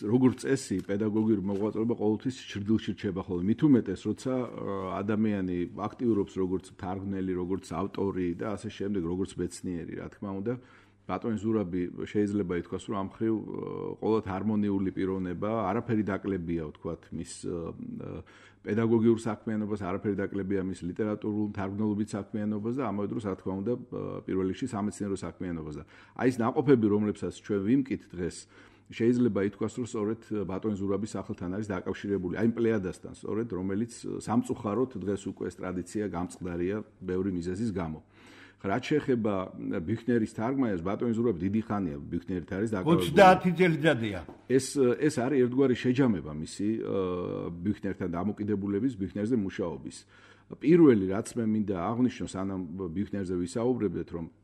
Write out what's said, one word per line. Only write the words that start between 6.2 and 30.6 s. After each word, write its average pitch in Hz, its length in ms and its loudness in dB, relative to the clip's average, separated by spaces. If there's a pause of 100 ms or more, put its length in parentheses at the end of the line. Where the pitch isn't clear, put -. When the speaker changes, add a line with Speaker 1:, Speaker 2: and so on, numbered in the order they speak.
Speaker 1:
როგორც 92 340 0
მთარგმნელი, 95 640 -4
როგორც 90 360 -2
ავტორი 92 680 -2
და 113 160 -6
ასე 104 180 -6
შემდეგ, 101 340 -4
როგორც 92 300 -2
მეცნიერი, 87 600 -6
რა 85 140 -8
თქმა 101 220 -10
უნდა, 98 220 -4 (520)
ბატონი 104 340 -2
ზურაბი 95 440 0 (200)
შეიძლება 101 520 0
ითქვას, 87 300 -4
რომ 107 120 -4
ამ 98 120 -2
ხრივ, 113 260 0
ა, 101 60 0 (540)
ყოველთ 104 340 2
ჰარმონიული 98 640 2
პიროვნება, 95 580 -2 (120)
არაფერი 107 420 2
დაკლებია, 90 640 -2
ვთქვათ, - 380 -8
მის, 82 340 -8
ა, 87 800 -8 (440)
პედაგოგიურ 113 560 6
საქმიანობას, 107 600 -2
არაფერი 98 360 -2
დაკლებია 98 460 -2
მის 92 200 -4
ლიტერატურულ, 107 680 -2
თარგმნელობით 104 600 -2
საქმიანობას 107 640 -4
და 143 100 -2
ამავე 101 220 -2
დროს, 120 160 -4
რა 95 120 -2
თქმა 95 200 -4
უნდა, 98 160 -2
ა, 110 300 -8 (180)
პირველ 95 280 0
რიგში 95 200 -4
სამეცნიერო 101 480 -2
საქმიანობას. 85 600 -6
და - 80 -10 (320)
აი, 120 120 2
ეს 127 80 0
ნაყოფები, 120 500 4
რომლებსაც 104 500 2
ჩვენ 101 240 -2
ვიმკით 107 460 2
დღეს, 87 300 -6 (520)
შეიძლება 117 540 2
ითქვას, 101 320 -2
რომ 123 120 -6
სწორედ 113 340 -4 (200)
ბატონ 98 360 -2